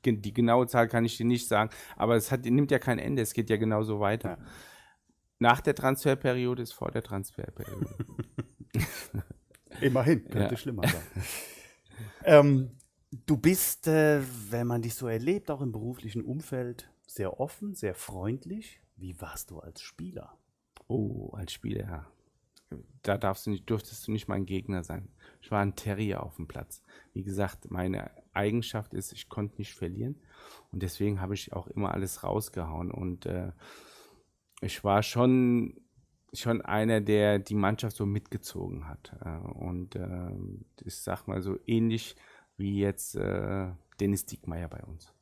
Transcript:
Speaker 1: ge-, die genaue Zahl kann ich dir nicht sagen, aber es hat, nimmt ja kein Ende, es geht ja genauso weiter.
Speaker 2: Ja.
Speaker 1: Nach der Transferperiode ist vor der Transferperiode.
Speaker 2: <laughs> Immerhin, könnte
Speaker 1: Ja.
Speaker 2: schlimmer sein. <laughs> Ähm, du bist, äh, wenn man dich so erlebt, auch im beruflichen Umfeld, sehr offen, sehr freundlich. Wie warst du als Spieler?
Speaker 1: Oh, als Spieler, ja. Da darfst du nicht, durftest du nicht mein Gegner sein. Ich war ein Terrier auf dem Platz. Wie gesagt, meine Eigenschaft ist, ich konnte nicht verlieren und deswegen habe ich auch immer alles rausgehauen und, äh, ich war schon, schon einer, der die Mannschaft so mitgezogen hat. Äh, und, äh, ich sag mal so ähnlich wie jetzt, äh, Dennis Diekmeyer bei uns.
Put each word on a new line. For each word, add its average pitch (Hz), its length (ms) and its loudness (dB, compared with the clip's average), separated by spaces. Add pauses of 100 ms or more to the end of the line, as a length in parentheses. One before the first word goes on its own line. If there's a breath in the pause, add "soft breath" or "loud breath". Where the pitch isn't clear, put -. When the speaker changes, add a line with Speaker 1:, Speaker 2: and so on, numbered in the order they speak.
Speaker 1:
ge-, 117 160 4
die 104 160 -6
genaue 120 320 6
Zahl 117 220 4
kann 117 180 2
ich 113 100 -2
dir 117 100 -2
nicht 120 220 2
sagen, 110 220 4 (260 loud breath)
aber 113 200 6
es 107 140 2
hat, 131 140 0
nimmt 135 260 4
ja 135 80 6
kein 117 200 2
Ende, 127 240 0
es 107 100 -2
geht 110 180 -2
ja 110 60 6
genauso 107 440 0
weiter. 101 380 0
Speaker 2:
Ja. - 80 -18 (920 loud breath)
Speaker 1:
Nach 120 240 6
der 143 120 2
Transferperiode 127 880 0
ist 113 100 -10
vor - 180 -4
der 113 120 -2
Transferperiode. - 920 -8 (800)
Speaker 2:
<laughs> - 1040 -6
Immerhin, 131 440 4
könnte 107 300 2
Speaker 1:
Ja. - 20 -4
Speaker 2:
schlimmer 113 320 -2
sein. 80 140 0 (120)
<laughs> 95 80 -4 (1000 loud breath)
Ähm, 143 540 10 (480)
du 151 100 4
bist, 175 500 2
äh, 151 340 6 (300)
wenn 117 160 0
man 120 160 0
dich 117 120 -4
so 127 120 -6
erlebt, 143 440 -2
auch 139 100 -4
im 127 120 -2
beruflichen 113 500 -6
Umfeld, 127 680 -6 (160)
sehr 92 340 -6
offen, 190 340 -6
sehr 95 200 -4
freundlich. 131 840 -8 (160)
Wie 90 240 -12
warst - 300 -12
du 82 80 -14
als - 240 -16
Spieler? - 560 -14 (500)
Speaker 1:
Oh, 107 440 -2
als 98 200 -10
Spieler, 107 340 -4
ja. 80 200 -8 (960)
Da 104 160 2
darfst 95 280 -2
du 107 40 -2
nicht, 98 180 -4
durftest - 380 -4
du 107 60 -2
nicht 104 160 -4
mein 98 180 -2
Gegner 92 360 -4
sein. 92 260 -10 (340 soft breath)
Ich - 80 -18
war 104 100 2
ein 101 160 0
Terrier 101 460 -2
auf - 140 -12
dem 80 120 -10
Platz. - 340 -12 (300 soft breath)
Wie 98 100 -6
gesagt, 98 480 -4
meine 92 400 -2 (220)
Eigenschaft 107 600 -2
ist, 95 180 -6
ich - 160 -16
konnte 104 300 -6
nicht - 160 -10
verlieren 110 420 -6 (560 loud breath)
und 92 100 -4
deswegen 98 380 0
habe 92 140 -2
ich - 180 -8
auch - 160 -6
immer 95 240 -2
alles 95 300 -4
rausgehauen 87 680 -4
und, 90 360 -6
äh, 90 260 -4 (1120 loud breath)
ich - 220 -8
war 101 180 6
schon, 123 800 4 (520)
schon 117 280 -2
einer, 110 400 2
der 104 400 4
die 104 160 -4
Mannschaft 107 400 2
so 104 100 0
mitgezogen 90 800 -4
hat. - 380 -16
Äh, 85 40 -8 (240)
und, 90 440 -8
äh, 90 340 -6 (540)
ich - 100 -10
sag - 320 -6
mal 98 160 -4
so 95 240 -4
ähnlich 113 480 2 (420 soft breath)
wie 98 220 0
jetzt, 98 380 0
äh, 98 560 -2 (260)
Dennis 98 280 2
Diekmeyer 85 420 -8
bei - 160 -12
uns. - 380 -16